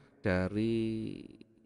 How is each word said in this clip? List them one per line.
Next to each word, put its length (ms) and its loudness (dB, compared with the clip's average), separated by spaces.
dari 1040 0